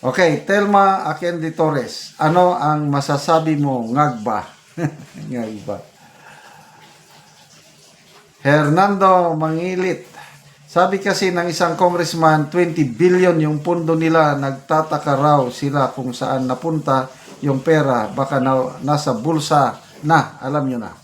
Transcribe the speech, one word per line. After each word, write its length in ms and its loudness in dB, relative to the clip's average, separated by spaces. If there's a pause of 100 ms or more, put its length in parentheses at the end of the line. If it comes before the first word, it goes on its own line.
Okay, 400 0
Telma 640 2
Akendi 480 -6
Torres, 640 -2
ano 320 4
ang 400 -2
masasabi 640 0
mo, 320 -2
Ngagba? 560 -2 (320)
<laughs> 80 -6 (480)
Ngagba. 480 -8 (2750)
Hernando 880 4
Mangilit, 800 -4 (520)
sabi 400 0
kasi 240 0
ng 240 -2
isang 240 0
congressman, 720 2
twenty 400 0
billion 480 4
yung 240 0
pondo 320 -2
nila, 480 2
nagtataka 720 -2
raw 400 4
sila 400 -2
kung 240 -8
saan 320 -4
napunta 640 -2 (320)
yung 160 0
pera, 480 0
baka 320 -2
na, 400 -2
nasa 320 -2
bulsa 640 0 (240)
na, 400 0
alam 240 -4
nyo 160 -4
na. 240 -14